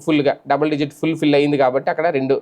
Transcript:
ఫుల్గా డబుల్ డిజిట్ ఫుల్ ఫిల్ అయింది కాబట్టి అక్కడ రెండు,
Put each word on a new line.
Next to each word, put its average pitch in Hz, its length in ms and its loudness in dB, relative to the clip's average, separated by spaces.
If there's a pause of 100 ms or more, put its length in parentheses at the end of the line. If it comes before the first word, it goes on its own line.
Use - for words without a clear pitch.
ఫుల్గా 143 320 0 (100)
డబుల్ 143 220 0
డిజిట్ 143 240 -4
ఫుల్ 160 240 -4
ఫిల్ 151 180 2
అయింది 147 220 2
కాబట్టి 135 320 0
అక్కడ 170 180 -2
రెండు, 131 340 0